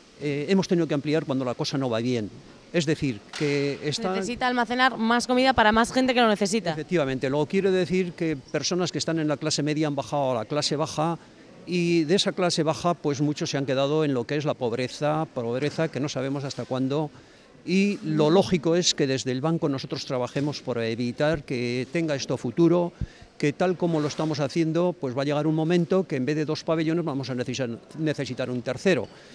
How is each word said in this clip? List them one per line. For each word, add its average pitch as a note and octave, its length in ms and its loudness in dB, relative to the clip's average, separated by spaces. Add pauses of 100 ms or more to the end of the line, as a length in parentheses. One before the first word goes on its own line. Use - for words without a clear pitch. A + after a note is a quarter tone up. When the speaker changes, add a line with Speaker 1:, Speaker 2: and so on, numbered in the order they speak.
(200)
Speaker 1:
eh, D3 280 -4
hemos F#3+ 200 4
tenido E3+ 180 2
que D3+ 80 0
ampliar D3+ 300 0
cuando C3+ 200 -2
la B2 100 -2
cosa D3+ 220 -4
no C3+ 140 0
va A2+ 80 0
bien. A#2 320 0 (420)
Es E3+ 120 2
decir, C#3 360 -2 (180)
que C#3+ 420 0
Speaker 2:
Se D3 80 -6
Speaker 1:
está F#3 240 -2
Speaker 2:
necesita G3+ 340 -4
almacenar B3 520 0
más A#3 280 2
comida B3+ 280 4
para G#3+ 180 6
más A3 200 4
gente C4 200 2
que A#3+ 80 4
lo A#3 80 6
necesita. G3 440 0
Speaker 1:
Efectivamente, C#3+ 580 0
luego D3 160 0
quiere F#3+ 240 2
decir F#3 420 2
que D#3+ 240 -2
personas D#3+ 560 -2
que D3+ 60 -2
están E3 200 -2
en D#3 100 0
la D3 100 0
clase D3+ 240 -2
media D3+ 240 0
han C#3+ 80 -2
bajado C3+ 380 0
a - 20 0
la A2 100 -2
clase D3 320 -2
baja D#3 400 -2 (480)
y E3+ 400 2
de D#3+ 120 2
esa G3 160 0
clase F3 320 0
baja, D#3+ 280 0
pues D3 280 -2
muchos D3 300 0
se D#3 60 -2
han C#3 100 -2
quedado C#3 380 2
en C#3+ 80 2
lo B2 120 0
que C#3+ 120 -4
es D3 80 -2
la C#3+ 100 0
pobreza, B2+ 800 -2
pobreza C3 560 -2
que C3 120 -6
no D3 80 -2
sabemos C3+ 360 -4
hasta B2+ 200 -8
cuándo. C3+ 440 0 (560)
Y G3 400 2
lo D#3 260 2
lógico E3+ 460 4
es F3 180 2
que D3+ 120 0
desde C3 240 -2
el B2+ 100 -2
banco D#3+ 280 0
nosotros C#3 360 -6
trabajemos C#3 560 -4
por A#2 180 -4
evitar A#2+ 680 -2
que B2 480 -2
tenga E3 220 -2
esto C3 220 -4
futuro, E3+ 560 2 (460)
que D3 140 0
tal F3+ 240 0
como E3+ 240 0
lo D3 80 0
estamos D#3 320 -2
haciendo, E3 520 0
pues B2+ 240 -4
va C#3 60 0
a - 20 0
llegar D3 220 0
un D#3 80 2
momento F3 520 2
que D3+ 100 -4
en B2+ 100 -2
vez D3 100 0
de D#3 80 0
dos D3 200 -4
pabellones E3 400 0
vamos C#3 260 -4
a C3 40 -4
necesar-, B2 440 -4 (180)
necesitar C#3 540 -4
un B2 100 -4
tercero. B2+ 480 0 (260)